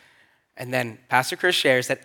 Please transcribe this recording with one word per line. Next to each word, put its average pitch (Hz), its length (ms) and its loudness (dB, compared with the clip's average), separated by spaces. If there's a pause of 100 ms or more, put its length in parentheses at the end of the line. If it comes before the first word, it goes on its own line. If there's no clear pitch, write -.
(560)
And 123 160 -10
then 120 280 -4 (100)
Pastor 127 260 0
Chris 180 200 0
shares 127 320 2
that 135 180 -4